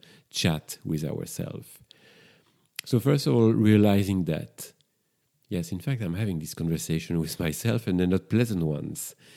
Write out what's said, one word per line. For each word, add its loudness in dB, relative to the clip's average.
chat -2
with -4
ourselves. -8
So 0
first 2
of 2
all, 6
realizing 4
that, -6
yes, -4
in -6
fact, -4
I'm -4
having -2
this -10
conversation -2
with -4
myself, -2
and 0
they're 4
not 0
pleasant 0
ones. -6